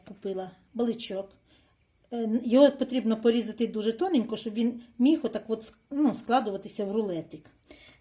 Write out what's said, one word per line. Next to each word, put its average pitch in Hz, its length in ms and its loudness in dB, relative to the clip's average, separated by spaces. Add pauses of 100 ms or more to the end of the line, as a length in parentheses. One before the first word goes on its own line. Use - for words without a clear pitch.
купила, 185 420 -8 (240)
баличок. 208 560 -4 (840)
Е, 226 320 0
його 262 260 8
потрібно 247 460 -2
порізати 226 500 0
дуже 214 260 -2
тоненько, 226 440 0
щоб 208 180 -6
він 240 280 -2 (160)
міг 294 240 4
отак 226 260 -4
от 220 120 -2
ск-, - 160 -14 (140)
ну, 277 240 2
складуватися 208 720 -2
в 196 80 -6
рулетик. 175 540 -4 (540)